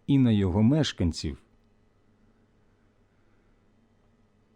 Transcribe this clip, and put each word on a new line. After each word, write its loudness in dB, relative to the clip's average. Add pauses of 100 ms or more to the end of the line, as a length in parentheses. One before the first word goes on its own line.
і 2
на 4
його 0
мешканців». -2 (3250)